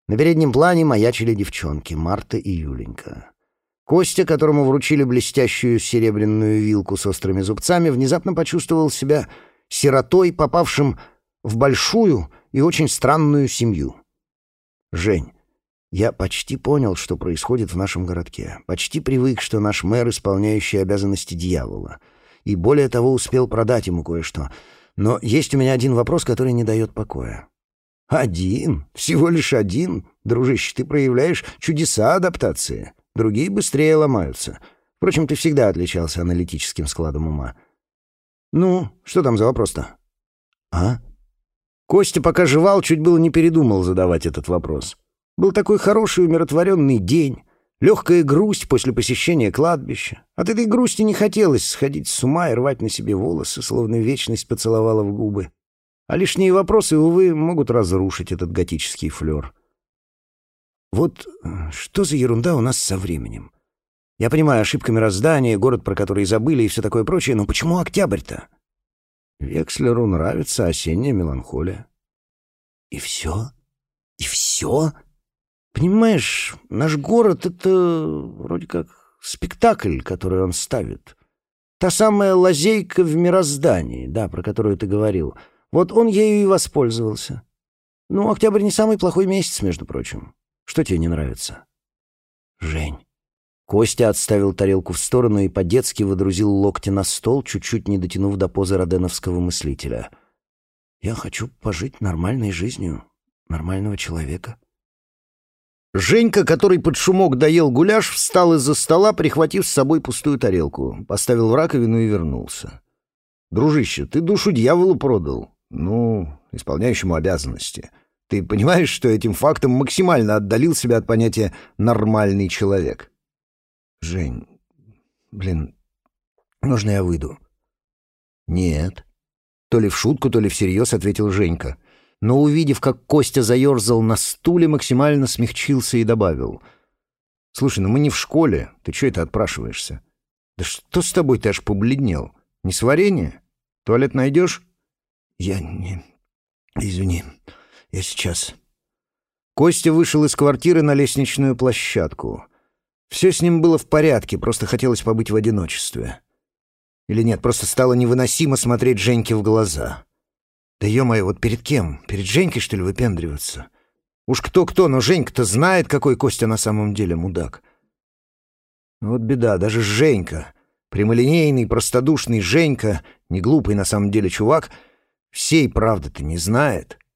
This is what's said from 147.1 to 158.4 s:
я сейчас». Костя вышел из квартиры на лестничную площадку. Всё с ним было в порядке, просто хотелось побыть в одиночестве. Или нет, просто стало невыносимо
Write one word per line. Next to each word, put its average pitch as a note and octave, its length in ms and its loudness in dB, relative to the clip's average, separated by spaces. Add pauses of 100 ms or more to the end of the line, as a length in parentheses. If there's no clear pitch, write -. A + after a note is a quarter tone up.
я F#2+ 120 -6
сейчас». - 500 -6 (1040)
Костя E3 360 4
вышел D#3 320 4
из D3 120 0
квартиры D3 480 4
на D3 100 4
лестничную C#3 640 2
площадку. G2+ 880 -2 (640)
Всё F#3 220 2
с - 100 -2
ним E3+ 200 4
было D#3+ 180 6
в - 100 -10
порядке, D3+ 480 2
просто - 300 -2
хотелось B2 340 0
побыть A2+ 300 -2
в G#2 40 0
одиночестве. G2 880 -2 (880)
Или A2 140 0
нет, A2+ 180 2
просто A#2+ 240 -2
стало B2+ 280 2
невыносимо B2+ 640 2